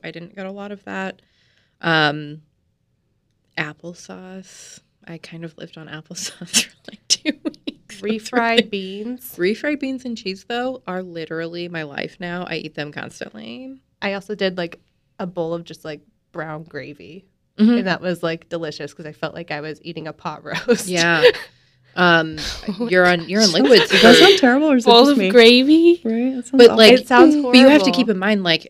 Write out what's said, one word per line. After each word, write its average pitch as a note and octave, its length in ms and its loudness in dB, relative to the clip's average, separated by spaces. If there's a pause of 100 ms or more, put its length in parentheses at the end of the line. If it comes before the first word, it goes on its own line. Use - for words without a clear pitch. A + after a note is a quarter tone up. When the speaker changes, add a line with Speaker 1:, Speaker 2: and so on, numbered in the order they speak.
Speaker 1:
I E3 60 -14
didn't E3 260 -20
get F#3+ 80 -16
a F#3+ 80 -14
lot G3+ 200 -16
of G3+ 120 -20
that. F#3+ 380 -12 (580)
Um, D3+ 640 -4 (1120)
applesauce. F#3 1200 -16 (260)
I E3 120 -18
kind E3 260 -18
of D#3+ 140 -18
lived E3 200 -20
on D#3 100 -20
<laughs> - 0 -
applesauce - 760 -8
for, - 100 -18 (160)
like, - 180 -20
two - 240 -4 (120)
weeks. - 540 -14
It G3 40 -18
was - 0 -
Speaker 2:
Refried A3+ 560 -6
Speaker 1:
really A3 100 -6
Speaker 2:
beans. G#3 680 -14
Speaker 1:
Refried A3 440 -6
beans C4 240 -12
and A#3 140 -12
cheese, F#3+ 300 -14
though, B3 380 -10
are F#3 160 -10
literally E3+ 640 -12
my E3 160 -12
life C#3+ 340 -12
now. F3 300 -12
I D#3+ 80 -10
eat D#3 180 -14
them D3 180 -12
constantly. A#3+ 880 -18 (220)
Speaker 2:
I G3 120 -6
also G3 200 -12
did, F#3 240 -6
like, E3+ 220 -12 (380)
a F#3+ 80 -10
bowl E3+ 280 -8
of E3+ 100 -12
just, - 200 -20
like, D3+ 160 -14 (320)
brown D#3 320 -12
gravy. C#3+ 600 -18 (340)
Speaker 1:
Mm-hmm. G#3+ 200 2
Speaker 2:
And A#3 80 -4
that F3 140 -4
was, F3+ 220 -6
like, E3 260 -6
delicious D#3 440 -10
'cause D#3+ 140 -20
I D3+ 60 -16
felt D3+ 220 -12
like E3+ 160 -16
I D3 100 -10
was D3+ 220 -14
eating D#3+ 260 -14
a D3+ 40 -14
pot D3+ 320 -14
<laughs> D3+ 240 -10
roast. G#3+ 200 -2
Speaker 1:
Yeah. E3+ 360 0 (680)
Um, E3 420 2 (160)
Speaker 2:
<laughs> - 160 -12
Oh G3 120 -8
my A#3 100 -6
Speaker 1:
you're F3+ 160 4
on, F3 140 2
Speaker 2:
gosh. D#3+ 80 -12
Speaker 1:
you're G3+ 140 -2
on F#3+ 100 0
liquids G#3+ 360 4
Speaker 3:
Does F#3+ 140 2
that A3+ 140 8
Speaker 1:
for - 100 6
Speaker 3:
sound G4 120 6
terrible, C#4+ 340 2
or C4 40 2
is A#3 80 -2
it - 40 2
Speaker 4:
Bowl A#3 140 8
Speaker 3:
just C#4+ 100 4
Speaker 4:
of C4+ 60 2
Speaker 3:
me? F#3+ 120 0
Speaker 4:
gravy? C4 760 6
Speaker 3:
Right? A#3+ 300 -4
That B3 120 -12
sounds - 40 -20
Speaker 1:
But, B3+ 160 6
Speaker 3:
awful. A3 100 6
Speaker 1:
like, A3+ 160 8
Speaker 2:
It B3+ 160 2
sounds D4+ 280 6
Speaker 1:
but B3+ 200 -2
you C4 120 8
have D4 140 6
to - 20 0
Speaker 2:
horrible. C#4 80 0
Speaker 1:
keep A#3+ 180 -2
in F#3+ 80 -2
mind, G3+ 240 -2
like, E3 280 -2